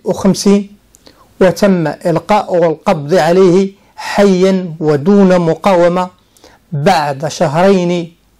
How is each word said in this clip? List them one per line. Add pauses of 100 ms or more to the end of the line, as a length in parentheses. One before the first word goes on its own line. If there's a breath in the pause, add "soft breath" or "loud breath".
وخمسين، (640 soft breath)
وتم
إلقاء
القبض
عليه (240 soft breath)
حياً
ودون
مقاومة (640 soft breath)
بعد
شهرين (240)